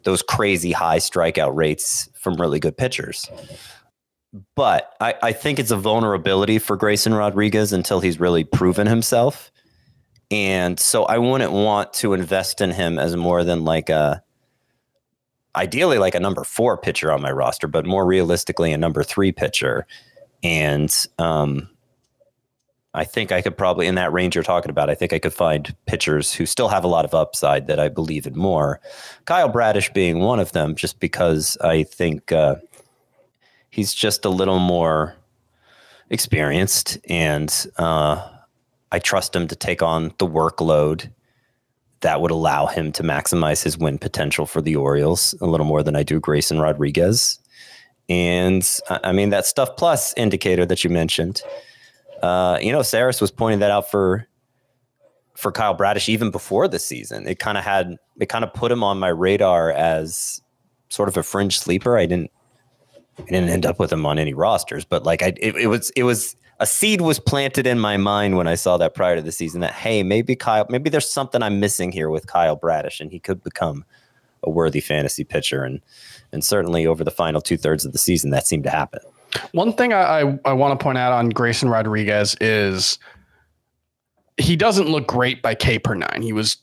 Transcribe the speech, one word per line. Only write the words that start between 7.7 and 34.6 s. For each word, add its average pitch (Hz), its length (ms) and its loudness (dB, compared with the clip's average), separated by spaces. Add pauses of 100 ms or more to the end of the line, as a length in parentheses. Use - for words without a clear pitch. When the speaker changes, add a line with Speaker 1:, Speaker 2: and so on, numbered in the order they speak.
Speaker 1:
until 92 300 0
he's 85 180 0
really 85 240 2
proven 92 440 2
himself. 117 640 0 (800)
And 95 480 0
so - 260 2
I 113 120 2
wouldn't 123 340 2
want 104 420 0
to 101 200 0
invest 92 480 -2
in 92 100 0
him 85 260 -2
as 85 180 -2
more 87 280 2
than, 85 220 0
like, 80 240 0
a, 76 340 0 (1300)
ideally, 120 440 2
like, 92 160 4
a 87 40 0
number 90 240 -2
four 117 340 0
pitcher 78 340 -2
on 73 100 2
my 67 100 -2
roster, 67 360 -2
but 78 180 -2
more 95 220 2
realistically, 87 640 2
a 73 40 0
number 76 260 0
three 95 280 0
pitcher. - 540 -2 (560)
And, 76 500 0 (280)
um, 78 500 0 (1300)
I 78 80 -2
think 104 280 -4
I 90 120 2
could 90 120 -4
probably, 90 300 2
in 92 100 2
that 90 160 0
range 90 220 0
you're 82 100 0
talking 85 280 0
about, 73 180 0
I 73 60 0
think 87 180 -2
I 80 60 -2
could 82 140 -2
find 78 420 0 (100)
pitchers 76 480 -2
who 85 140 -4
still 117 220 0
have 95 140 0
a 90 40 0
lot 82 180 2
of - 80 -2
upside 71 540 0
that 73 120 0
I 76 100 2
believe 76 360 -6
in 69 100 -10
more. 78 440 0 (460)
Kyle 165 240 2
Bradish 107 440 2
being 87 280 2
one 113 180 2
of 85 140 -2
them, 80 200 0
just - 260 -6
because 82 640 0
I 80 220 4
think, 80 480 -4
uh, 76 240 4 (1120)
he's 104 240 -4
just - 320 -2
a 101 40 0
little 95 300 2
more 82 560 2 (920)